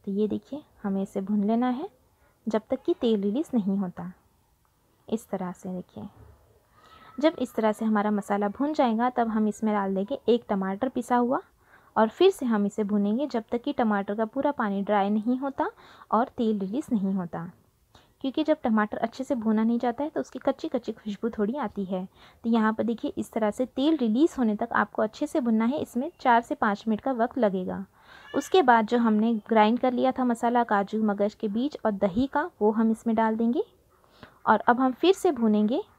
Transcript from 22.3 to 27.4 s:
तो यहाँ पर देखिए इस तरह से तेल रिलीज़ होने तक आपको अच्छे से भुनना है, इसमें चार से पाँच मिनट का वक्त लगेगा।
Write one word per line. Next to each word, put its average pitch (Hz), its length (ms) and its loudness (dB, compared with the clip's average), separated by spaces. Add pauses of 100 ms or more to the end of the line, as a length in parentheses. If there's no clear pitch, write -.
तो 233 60 -2
यहाँ 220 220 4
पर 226 120 -2
देखिए 226 340 -4
इस 214 140 -8
तरह 214 180 0
से 254 160 -4
तेल 285 300 0
रिलीज़ 247 420 2
होने 220 180 2
तक 233 180 -4
आपको - 280 0
अच्छे 220 240 -4
से 302 140 -2
भुनना 226 240 0
है, 269 160 0
इसमें 269 300 -6 (100)
चार 240 220 4
से 294 140 -6
पाँच 202 320 -2
मिनट 214 120 -2
का 269 140 -4
वक्त 240 240 -2
लगेगा। 185 460 -2 (500)